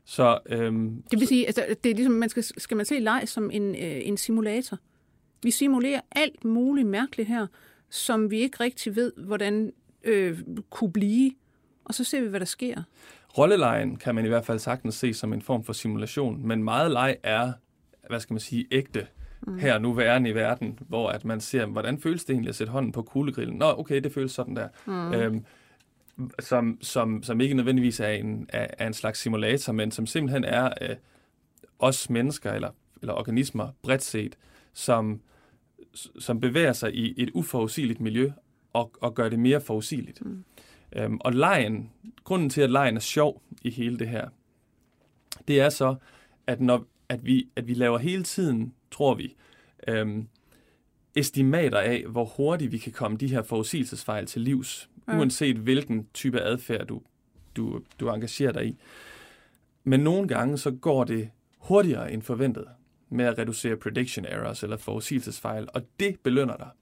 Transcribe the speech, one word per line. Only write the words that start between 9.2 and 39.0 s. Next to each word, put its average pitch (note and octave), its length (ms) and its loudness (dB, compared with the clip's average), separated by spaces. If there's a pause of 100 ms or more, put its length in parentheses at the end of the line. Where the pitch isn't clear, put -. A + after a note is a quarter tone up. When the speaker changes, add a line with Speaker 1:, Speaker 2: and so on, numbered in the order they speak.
Speaker 2:
øh, F#3+ 360 2 (300)
kunne G#3 220 -2
blive. G#3+ 400 4 (540)
Og A3+ 80 -8
så B3 100 -2
ser C4+ 180 0
vi, A#3 60 0
hvad G3 120 -2
der F3+ 60 -2
sker. A#3 380 -6 (540)
Speaker 1:
Rollelejen B2+ 580 6
kan A#2+ 200 -2
man A2+ 100 2
i - 20 2
hvert A#2 180 2
fald A2+ 140 0
sagtens A#2+ 360 -4
se A#2+ 180 0
som A2 200 -4
en G#2+ 80 -4
form A#2+ 220 0
for A2 100 -6
simulation, A2+ 720 -2
men A2 160 0
meget B2+ 280 2
leg B2+ 320 2
er, A#2 300 2 (560)
hvad A#2 100 -2
skal A2 140 -8
man A2 60 -2
sige, - 320 -4
ægte, B2+ 360 -2 (400)
Speaker 2:
Mm. F#3 100 -8
Speaker 1:
her C3 220 2
nu A#2+ 140 2
væren A#2+ 320 4
i A2+ 100 0
verden, A2+ 520 -2
hvor A2+ 220 0
at G#2+ 160 -6
man A2 160 -4
ser, A#2+ 240 0
hvordan G#2+ 360 -4
føles E3 240 -2
det C#3 80 -2
egentlig B2 160 -2
at A#2+ 60 -8
sætte A2 160 -4
hånden B2+ 200 -2
på A#2 100 -4
kuglegrillen? A#2 560 -2
Nå, C#3 80 2 (120)
okay, C#3 240 -2
det C3+ 120 -4
føles C3 180 -4
sådan B2+ 240 -6
der. A2 120 -6 (180)
Speaker 2:
Mm. F3 280 -4
Speaker 1:
Øhm, A2 320 0 (960)
som, A#2+ 420 0
som, A2 420 -2
som A#2+ 180 0
ikke C#3 140 2
nødvendigvis B2 440 2
er G#2+ 100 0
en, A2 400 -4
er, A2+ 180 -4 (100)
er A2+ 100 -2
en A2 60 -4
slags - 260 -4
simulator, A2+ 540 0
men A2 180 0
som A2+ 140 -4
simpelthen C3+ 380 0
er, B2+ 380 2
øh, - 140 -6 (840)
os C3 300 2
mennesker B2 440 0
eller, G#2+ 160 -4 (320)
eller A2+ 120 -4
organismer A#2 560 -2 (120)
bredt C3 220 0
set, G#2+ 340 -4 (360)
som, A2 480 0 (960)
som A#2 200 -2
bevæger B2+ 340 4
sig A2+ 220 -2
i A#2 180 -2 (100)
et B2+ 100 -2
uforudsigeligt B2 680 -2
miljø A#2 300 0 (420)
og, A#2 180 0 (100)